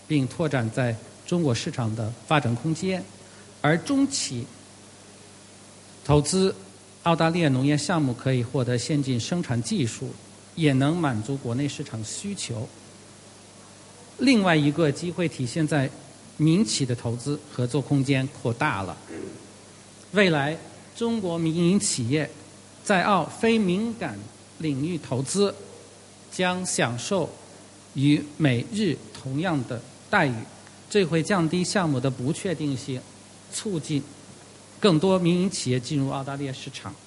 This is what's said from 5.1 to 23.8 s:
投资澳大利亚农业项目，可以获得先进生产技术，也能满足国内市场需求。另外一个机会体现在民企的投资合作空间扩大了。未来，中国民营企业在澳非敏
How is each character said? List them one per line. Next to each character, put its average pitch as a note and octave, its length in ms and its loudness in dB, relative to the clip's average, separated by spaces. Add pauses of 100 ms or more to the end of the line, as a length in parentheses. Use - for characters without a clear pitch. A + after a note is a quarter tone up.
投 D3 160 6
资 F#3+ 340 0 (480)
澳 E3+ 100 4
大 D#3+ 160 4
利 F3 120 0
亚 D#3 80 4
农 C3 160 2
业 D3 120 4
项 E3 240 0
目， C3 120 0
可 C3 200 -2
以 B2 80 2
获 B2 220 -2
得 B2 140 0
先 D3 260 0
进 B2+ 160 -2
生 F3 240 -2
产 A#2+ 180 -2
技 F3+ 240 -2
术， - 280 -8 (420)
也 D3+ 160 2
能 C#3 240 2
满 C3+ 280 0
足 C#3 120 -4
国 B2+ 180 -4
内 C#3 140 -2
市 C#3+ 160 -8
场 A#2+ 180 -10
需 G3+ 320 -8
求。 A#2 320 -8 (1500)
另 B3 240 6
外 F3 120 6
一 D3 160 4
个 D3+ 180 2
机 E3+ 220 -4
会 E3 160 -2
体 C#3 180 -4
现 D#3 220 0
在 C#3+ 220 2 (480)
民 D#3+ 260 4
企 F3+ 220 -2
的 A#2+ 100 -2
投 A#2 220 -4
资 C#3+ 200 -4 (140)
合 B2 160 -2
作 C#3+ 140 0
空 C#3 200 2
间 C3 240 2 (160)
扩 A#2 120 0
大 B2 300 0
了。 E2+ 120 -8 (1160)
未 G3 160 6
来， D3+ 280 2 (380)
中 A#3 240 -2
国 E3+ 180 -4
民 D#3+ 160 0
营 F3 240 4
企 C3 300 0
业 C#3+ 220 0 (520)
在 F#3+ 220 2
澳 F3+ 220 4
非 A3+ 340 2
敏 G#3 360 0